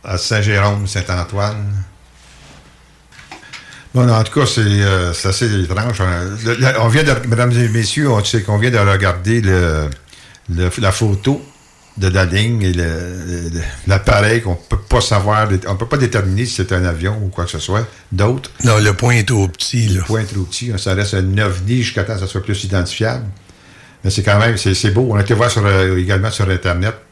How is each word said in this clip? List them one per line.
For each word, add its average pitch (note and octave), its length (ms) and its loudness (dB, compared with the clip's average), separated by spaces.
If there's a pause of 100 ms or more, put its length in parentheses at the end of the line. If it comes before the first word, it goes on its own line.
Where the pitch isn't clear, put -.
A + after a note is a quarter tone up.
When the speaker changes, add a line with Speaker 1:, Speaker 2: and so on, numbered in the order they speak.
Speaker 1:
à F#2+ 140 -4
Saint-Jérôme, G2+ 680 0
Saint-Antoine. G2+ 840 -4 (2250)
Bon, B2 160 4
en A2 140 4
tout - 160 -2
cas, C#3 60 4
c'est, - 160 0
euh, G2 520 2
c'est - 160 -4
assez F#2+ 160 -2 (180)
étrange, G2 380 -2
hein. F2+ 240 -2 (180)
Le, A#2 120 0
le, C3 120 2 (140)
on A2+ 80 4
vient C#3+ 140 4
de, C#3+ 100 2 (140)
mesdames A#2+ 260 2
et A#2+ 160 2
messieurs, A#2 400 0
on G#2 140 2
sait A2 180 0
qu'on G#2 160 -2
vient A#2+ 140 2
de A#2+ 60 2
regarder G2 640 2
le, E2+ 500 2 (600)
le, F2+ 200 0 (100)
la A2+ 120 2
photo A2+ 500 0 (540)
de G2 140 -2
la F#2+ 160 2
ligne G#2+ 360 0
et F#2 120 0
le, F2 100 -2
le, F2 680 -6
le, E2+ 80 -4 (260)
l'appareil G#2 540 2
qu'on F#2 140 -2
peut - 220 -4
pas - 220 0
savoir, G#2+ 480 2 (200)
on G2 100 -2
peut A#2 100 -4
pas D3+ 80 -2
déterminer G#2+ 500 0
si A#2+ 100 -8
c'est F#2+ 180 -2
un F2+ 100 0
avion F2+ 400 -2
ou F#2+ 60 -2
quoi F2 160 -4
que - 60 -8
ce E2 80 -6
soit. G#2 280 -2 (240)
D'autres. G#2+ 400 0 (140)
Speaker 2:
Non, A2 140 6
le G#2 140 4
point B2 200 2
est A2+ 160 2
trop G2+ 180 2
petit, A2 400 -2
là. F#2 120 2
Speaker 1:
Le F2 40 -4
point A2 180 -2
est G#2 120 -6
trop G2 100 -4
petit, A#2+ 300 -8
hein, G2+ 40 -4
ça F#2+ 160 -2
reste G2 200 -2
un F#2+ 240 0
ovni G#2 440 0
jusqu'à G#2+ 220 -2
temps G#2+ 120 -4
que F#2+ 40 -6
ça F#2+ 80 -4
soit F#2+ 160 -6
plus G2 220 -4
identifiable. G#2+ 600 -2 (800)
Mais G2 80 0
c'est G2 120 0
quand G2+ 140 4
même, A2 200 4
c'est, F#2+ 180 0
c'est G#2+ 160 0
beau. A#2+ 180 2
On G#2+ 60 0
a G2+ 60 2
été G2 120 2
voir A#2 160 2
sur, G2+ 160 0
euh, F#2+ 320 4
également F#2+ 340 0
sur G2 180 0
Internet F2+ 460 -2 (160)